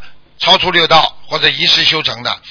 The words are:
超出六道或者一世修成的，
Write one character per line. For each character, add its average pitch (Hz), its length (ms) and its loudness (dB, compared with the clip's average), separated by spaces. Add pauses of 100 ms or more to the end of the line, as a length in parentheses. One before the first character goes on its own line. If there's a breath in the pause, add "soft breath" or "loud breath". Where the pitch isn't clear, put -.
(380 soft breath)
超 180 200 2
出 180 120 -2
六 170 160 2
道 156 260 4 (140)
或 156 100 -6
者 151 120 2
一 143 180 -2
世 170 160 2
修 156 180 0
成 120 220 -6
的， 117 80 -4 (200 loud breath)